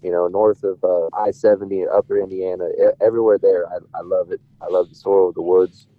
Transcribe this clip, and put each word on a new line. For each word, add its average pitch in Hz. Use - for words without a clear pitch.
you 90
know, 87
north 101
of, 95
uh, 87
I 104
seventy 98
and 90
Upper 101
Indiana, 92
e-, -
everywhere 110
there. 92
I, 90
I 85
love 90
it. -
I 82
love 90
the -
soil, 95
the 85
woods. 90